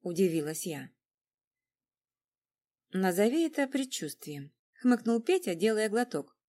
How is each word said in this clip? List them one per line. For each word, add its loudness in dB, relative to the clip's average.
удивилась 0
я. -10
"Назови 2
это -2
предчувствием", -8
хмыкнул 2
Петя, 0
делая 0
глоток. -4